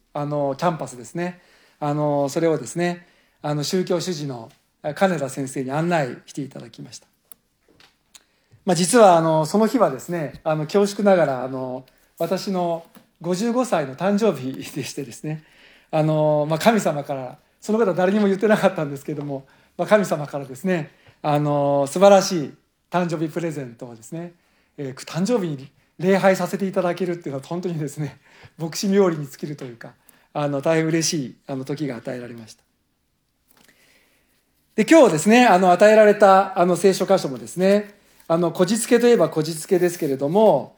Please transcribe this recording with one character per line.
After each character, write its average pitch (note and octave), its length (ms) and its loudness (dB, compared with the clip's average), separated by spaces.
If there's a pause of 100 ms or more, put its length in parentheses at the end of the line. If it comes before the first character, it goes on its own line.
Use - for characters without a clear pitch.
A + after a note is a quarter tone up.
(140)
あ D3 120 -6
の、 C#3+ 300 -2
キ - 80 -6
ャ F3 80 0
ン D#3+ 60 -6
パ C#3+ 100 -10
ス B2+ 80 -16
で A#2+ 80 -18
す - 120 -16
ね。 F3 260 -6 (380)
あ D3 140 -2
の、 C#3+ 360 0
そ E3 100 -6
れ E3 80 2
を D#3+ 100 2
で A#2+ 100 -12
す - 100 -12
ね、 F3 280 -4 (360)
あ D3 120 -4
の、 D3 100 -4
宗 F#3 200 -2
教 F3 160 -2
主 E3+ 140 -6
事 D3+ 140 -8
の A#2+ 220 -12 (460)
金 F#3+ 220 0
田 C#3 120 -6
先 C3+ 200 -8
生 C#3 140 -8
に B2+ 80 -8
案 D#3+ 180 -2
内 D3 360 -4
し - 60 -20
て D3+ 100 -10
い C3 60 -10
た C#3 120 -18
だ A#2+ 100 -18
き - 120 -20
ま C3 100 -20
し - 80 -18
た。 - 80 -20 (1600)
ま F#3 60 2
あ、 - 20 2
実 F3 240 2
は、 F#3+ 160 10
あ E3 60 4
の、 D#3+ 240 2
そ F3+ 140 -2
の A3 60 4
日 A3+ 140 0
は F3+ 100 4
で C3+ 80 -6
す - 120 -14
ね、 E3 340 -8
あ D#3+ 100 -2
の、 D#3 120 -4
恐 G3+ 200 2
縮 G3+ 160 -6
な G3+ 140 4
が E3 100 4
ら、 B2+ 200 -2
あ - 20 -6
の、 C3 380 -8 (320)
私 F#3 340 -4
の F3 340 -4 (360)
五 E3+ 120 -4
十 A3 200 -2
五 B3+ 100 0
歳 E3+ 220 -2
の C3 100 -10
誕 G3 240 0
生 G3+ 180 0
日 C3 140 -8 (240)
で C3+ 80 -6
し - 100 -12
て C#3+ 100 -10
で A#2 100 -14
す - 100 -16
ね、 D#3 220 -10 (440)
あ D#3+ 140 0
の、 D3+ 460 2
ま D#3+ 80 0
あ、 - 20 -10
神 G#3+ 220 2
様 D3 240 -4
か D3 80 -8
ら、 C3 240 -10 (240)
そ - 100 -6
の A3 80 2
こ A#3 60 2
と F#3 60 2
は D#3+ 40 -6
誰 F#3 160 2
に G#3+ 80 2
も G#3 80 2
言 G3 80 2
っ - 20 -2
て G#3 80 -2
な G#3 120 4
か F#3+ 100 2
っ F#3 80 0
た E3 80 -6
ん C#3+ 80 -6
で C#3 60 -10
す - 80 -20
け D3+ 100 -8
ど D3 80 -10
も、 C#3 220 -10 (320)
ま F3 80 -4
あ、 - 20 -4
神 G#3 160 4
様 D3+ 240 -4
か D3 100 -10
ら C#3 60 -8
で C3 100 -16
す B2 120 -12
ね、 F3 260 -2 (300)
あ D3 180 0
の、 C#3+ 480 0
素 F3+ 140 -4
晴 G3+ 120 8
ら F#3+ 80 8
し F3 260 -4
い - 60 -18 (380)
誕 F3 160 -2
生 E3 100 -4
日 D#3 140 -4
プ E3+ 80 -10
レ E3 120 -4
ゼ C#3+ 120 -10
ン A#2 120 -14
ト B2+ 100 -16
を A#2+ 100 -16
で A2 80 -20
す - 80 -20
ね、 E3+ 220 -12 (440)
え C3+ 140 -10
ー、 B2+ 40 -16
誕 - 300 -6
生 A#3+ 140 0
日 F3+ 100 -4
に C#3 220 -12 (260)
礼 F#3+ 200 2
拝 F#3+ 180 2
さ F#3 100 -4
せ F3 120 -6
て G3 100 -4
い F#3 60 -8
た F#3+ 80 -2
だ F3 120 -2
け F3+ 120 -4
る F3 80 -4
っ - 60 -6
て E3 100 -12
い - 20 -8
う C#3 40 -8
の - 40 -8
は C3+ 80 -14
本 F3 140 -8
当 F#3 80 -6
に E3+ 60 -6
で D3+ 120 -6
す - 120 -12
ね、 C#3+ 200 -10 (380)
牧 D#3+ 200 -10
師 G#3 100 -4
冥 G3 240 4
利 D#3+ 40 -4
に D3+ 120 -8
尽 - 100 -20
き - 80 -12
る D3 100 -10
と - 80 -16
い B2+ 80 -14
う A2+ 60 -20
か、 - 160 -20 (400)
あ D3 120 -4
の、 C#3+ 140 -4
大 D#3+ 200 2
変 D#3+ 80 0
嬉 D#3+ 200 0
し D3 180 -4
い、 G2+ 100 -14 (120)
あ C#3+ 80 -8
の、 C3 80 -8
時 D3 240 -6
が B2+ 80 -8
与 B2+ 220 -12
え - 20 -14
ら A#2+ 80 -14
れ A#2+ 60 -18
ま A2+ 120 -18
し A2 100 -20
た。 - 80 -20 (2000)
で、 G#3+ 100 2
今 D#4 200 8
日 F3+ 80 4
で D3+ 60 -2
す G#3 100 0
ね、 B3 160 6
あ G3 120 6
の、 F#3 140 4
与 G#3 180 6
え G#3+ 60 8
ら G#3+ 80 8
れ G#3 120 6
た、 G3 440 6
あ F3 60 4
の、 F3+ 100 2
聖 F#3 180 4
書 F#3 120 -4
箇 F#3+ 120 4
所 E3 120 -6
も C3 80 -8
で A#2 100 -14
す - 80 -16
ね、 G3+ 400 0 (340)
あ E3 80 2
の、 E3+ 140 0
こ F3+ 140 0
じ A3 120 0
つ A#3 100 -6
け A#3+ 120 4
と A#3+ 80 4
い A#3+ 40 6
え A#3 60 6
ば E3 120 2
こ D#3+ 120 -2
じ D#3+ 140 -6
つ - 120 -12
け F#3 120 2
で F3 100 2
す E3+ 80 -8
け E3 100 -4
れ C3+ 100 -2
ど C#3+ 100 -4
も、 E3+ 500 2